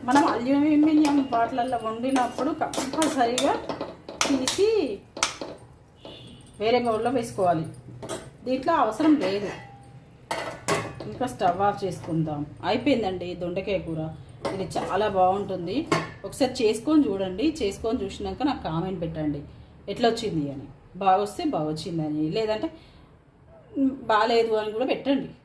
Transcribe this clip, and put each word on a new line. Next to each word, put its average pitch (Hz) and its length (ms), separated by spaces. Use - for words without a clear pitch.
మనం 277 240
అల్యూమినియం 294 1040
వాటిలల్లో 240 520
వండినప్పుడు 247 680
కంపల్సరీగా 269 1000
తీసి 277 720
వేరే 233 200
బౌల్లో 233 320
వేసుకోవాలి. 175 540
దీంట్లో 262 280
అవసరం 294 420
లేదు. 196 340
ఇంకా 233 180
స్టవ్ 190 340
ఆఫ్ 202 220
చేసుకుందాం. 160 600
అయిపోయిందండి 185 720
దొండకాయ 180 440
కూర. 160 220
ఇది 190 100
చాలా 202 300
బాగుంటుంది. 190 800
ఒకసారి 240 280
చేసుకొని 247 440
చూడండి. 196 540
చేసుకొని 208 420
చూసినాక 196 400
నాకు 277 200
కామెంట్ 175 380
పెట్టండి 156 400
ఎట్లా 233 200
వచ్చింది 170 420
అని. 131 160
బాగొస్తే 196 480
బాగొచ్చిందని, 156 840
లేదంటే, 220 400
"మ్, 269 120
బాలేదు" 226 640
అని 214 180
కూడా 226 140
పెట్టండి 262 440